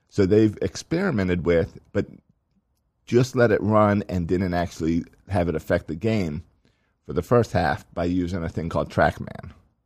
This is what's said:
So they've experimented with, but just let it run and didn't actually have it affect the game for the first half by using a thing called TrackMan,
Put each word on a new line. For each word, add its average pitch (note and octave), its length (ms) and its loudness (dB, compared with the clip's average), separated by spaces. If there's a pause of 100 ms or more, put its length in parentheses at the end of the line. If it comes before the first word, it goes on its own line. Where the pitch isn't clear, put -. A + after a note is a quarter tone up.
So - 160 0
they've G#2 380 4
experimented G2 840 -2
with, E2 340 0 (140)
but G2+ 140 -2 (960)
just C3 320 2
let A#2+ 140 4
it G2+ 100 2
run G#2 480 4
and F2 180 -2
didn't F2+ 280 0
actually E2+ 500 -2 (240)
have F2 220 0
it D#2+ 40 -2
affect E2+ 340 -2
the D#2+ 60 -6
game F2 480 -4 (640)
for - 80 -12
the - 80 -4
first A#2+ 320 2
half E2 400 -2
by F2 140 -4
using F2+ 360 -2
a E2 60 -4
thing D#2+ 220 -6
called D2+ 180 -4
TrackMan, - 600 -2 (360)